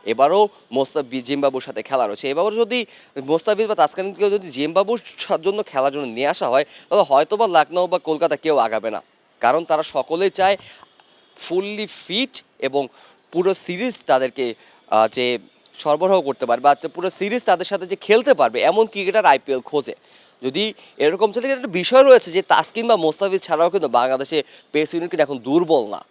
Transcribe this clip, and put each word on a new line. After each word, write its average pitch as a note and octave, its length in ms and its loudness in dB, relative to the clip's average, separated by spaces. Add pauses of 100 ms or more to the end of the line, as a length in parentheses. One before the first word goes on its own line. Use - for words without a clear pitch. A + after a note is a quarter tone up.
এবারও D3 440 4 (240)
মোস্তাফিজ C3 540 -4
জিম্বাবুর C3+ 360 -2
সাথে B2 200 -10
খেলা B2 260 -2
রয়েছে। G#2+ 220 -6
এবারও E3+ 220 -2
যদি A3+ 340 -2 (320)
মোস্তাফিজ E3 500 -2
বা G#3 80 -2
তাসকিনকেও F#3+ 540 0
যদি G3 220 -4
জিম্বাবুর E3+ 480 -2 (180)
সা-, - 200 -4
জন্য G3 260 -4
খেলার C#3 280 -2
জন্য C#3+ 140 -8
নিয়ে B2 220 -4
আসা C#3+ 220 -2
হয়, C3+ 160 2 (240)
তাহলে F#3+ 180 2
হয়তো C#3 300 2
বা A3 100 2
লখনৌ E3+ 400 2
বা F3+ 120 -2
কলকাতা D#3 360 -2
কেউ D3+ 220 0
আগাবে A2 340 -2
না, G2+ 100 -8 (380)
কারণ D3 260 2
তারা D#3 180 0
সকলেই E3 460 -4
চায় F#3+ 280 0 (800)
ফুললি G3+ 500 -6 (200)
ফিট A#3 360 -6 (160)
এবং C3+ 280 -4 (440)
পুরো F3+ 220 0
সিরিজ F#3 520 -6
তাদেরকে, C3 500 0 (340)
আহ, A2 220 4
যে B2 280 -2 (380)
সরবরাহ F3 440 2
করতে C3+ 240 -6
পারবে, A#2 180 0
বা C#3+ 120 6 (180)
পুরো F3 160 -6
সিরিজ A#3 340 -4
তাদের F3+ 220 0
সাথে F#3+ 200 -6
যে F#3 100 -6
খেলতে A#3+ 380 2
পারবে, B2 280 2
এমন F#3 240 4
ক্রিকেটার G3+ 400 -2
আইপিএল C3+ 340 4
খোঁজে। B2+ 360 -6 (460)
যদি E3 320 -4 (240)
এরকম F3+ 340 2
চলে, A#3+ 200 -4
একটা C4 160 -4
বিষয় F3+ 360 4
রয়েছে B3+ 280 8
যে F3+ 100 0
তাসকিন F3 460 0
বা A#3 80 4
মোস্তাফিজ F#3 460 -2
ছাড়াও E3+ 280 0
কিন্তু E3+ 180 -2
বাংলাদেশে C3 560 0 (280)
পেস D3+ 220 -2
ইউনিট E3+ 180 -6
কিন্তু D#3 120 0
এখন C#3+ 160 -4
দুর্বল C#3+ 480 0
না। G2+ 240 -12